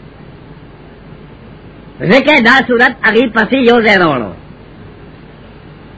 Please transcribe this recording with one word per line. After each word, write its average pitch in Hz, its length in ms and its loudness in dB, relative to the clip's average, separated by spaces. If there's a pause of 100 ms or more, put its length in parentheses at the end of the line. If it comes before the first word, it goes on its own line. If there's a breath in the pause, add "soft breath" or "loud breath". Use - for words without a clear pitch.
(2000)
ذکر 262 440 2
دا 254 140 2 (100)
سورت 247 220 0 (120)
اگی 226 260 0
پسی 220 280 -2
یو 240 240 2
زی 208 160 2
روڑو۔ 135 360 -2 (1600)